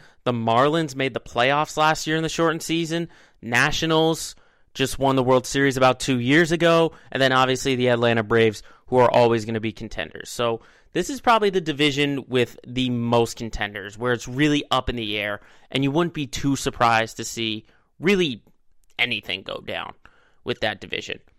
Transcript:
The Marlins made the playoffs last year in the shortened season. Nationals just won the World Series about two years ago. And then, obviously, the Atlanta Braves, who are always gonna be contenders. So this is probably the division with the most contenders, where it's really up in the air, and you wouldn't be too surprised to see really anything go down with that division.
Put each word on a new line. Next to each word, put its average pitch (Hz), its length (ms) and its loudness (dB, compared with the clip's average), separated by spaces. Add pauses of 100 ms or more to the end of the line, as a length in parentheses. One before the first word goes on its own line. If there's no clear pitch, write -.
(240)
The 127 80 0
Marlins 131 640 2
made 135 200 -4
the 113 60 -4
playoffs 143 580 -2
last 156 280 0
year 156 100 -2
in 160 60 -2
the 160 60 -4
shortened 165 340 -2
season. 165 460 -4 (320)
Nationals 156 920 0 (400)
just - 240 -2
won 135 180 2
the 131 60 4
World 127 240 4
Series 139 320 0
about 127 220 4
two 127 200 0
years 147 320 4
ago. 165 400 2 (180)
And 135 120 -2
then, 131 100 4
obviously, 131 440 2
the 123 120 2
Atlanta 117 340 2
Braves, 113 400 2 (260)
who 127 100 2
are 120 120 8
always 117 360 4
gonna 113 120 -4
be 107 140 -4
contenders. - 560 -10
So 117 320 -4 (320)
this - 160 -2
is 269 120 -8
probably 214 300 2
the 185 100 0
division 143 680 0
with 123 380 0
the 127 240 -2
most 117 460 0
contenders, 104 600 -8
where 123 160 -2
it's 117 160 -4
really 147 420 0
up 127 200 -2
in 123 60 -6
the 107 220 -6
air, 104 220 -6 (300)
and 135 120 -2
you 139 80 0
wouldn't 170 240 0
be 147 120 -6
too 139 300 -2
surprised 117 600 0
to 117 80 -10
see 110 400 -8 (340)
really 175 440 0 (560)
anything 104 440 -4
go 90 180 -10
down - 340 -10 (500)
with 120 160 -6
that 104 200 -4
division. - 400 -8 (180)